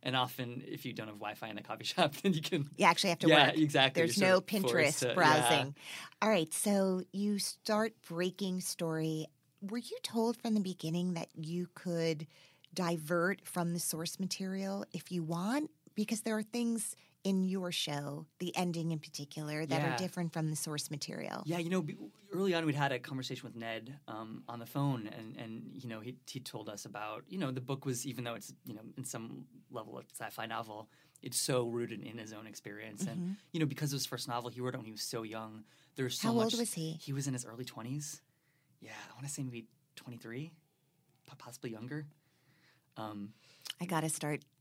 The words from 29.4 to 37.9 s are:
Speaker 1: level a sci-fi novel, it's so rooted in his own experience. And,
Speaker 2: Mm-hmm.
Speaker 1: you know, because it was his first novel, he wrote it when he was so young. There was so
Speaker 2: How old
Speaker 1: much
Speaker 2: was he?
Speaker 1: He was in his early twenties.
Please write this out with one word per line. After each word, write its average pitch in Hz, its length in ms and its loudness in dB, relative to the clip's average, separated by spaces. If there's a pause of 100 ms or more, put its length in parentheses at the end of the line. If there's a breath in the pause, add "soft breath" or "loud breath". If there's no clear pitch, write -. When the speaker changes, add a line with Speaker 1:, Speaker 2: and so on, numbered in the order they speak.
Speaker 1:
level 113 260 -10
a - 60 -12 (100)
sci-fi 113 320 -8
novel, 110 420 -6 (340 soft breath)
it's - 180 -2
so 127 280 2
rooted 117 340 -2
in 113 160 -10
his 110 140 -10
own 110 160 -12
experience. 107 600 -8
And, 160 140 -4
Speaker 2:
Mm-hmm. 180 100 -2 (200 loud breath)
Speaker 1:
you 170 80 -2
know, 156 60 4
because 143 260 -2
it 143 40 -2
was 131 80 -2
his - 40 -4
first 123 200 -6
novel, 120 240 -2
he 120 100 -8
wrote 123 140 -2
it - 20 -6
when 107 80 -8
he 110 60 -10
was 107 100 -8
so 113 220 -4
young. 110 420 -8 (300 soft breath)
There 135 100 0
was 123 120 -2
so 208 100 2
Speaker 2:
How 233 80 6
old 226 80 6
Speaker 1:
much 226 160 2
Speaker 2:
was 233 140 0
he? 160 280 -4
Speaker 1:
He 147 100 -6
was 139 160 -2
in 135 60 0
his 127 100 -2
early 120 220 -10
twenties. 131 560 -8 (580)